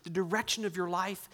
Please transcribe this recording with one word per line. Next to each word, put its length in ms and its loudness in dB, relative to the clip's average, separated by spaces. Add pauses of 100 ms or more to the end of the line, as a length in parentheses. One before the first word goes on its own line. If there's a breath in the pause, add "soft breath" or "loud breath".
The 80 -8
direction 560 2
of 100 -4
your 140 0
life 440 0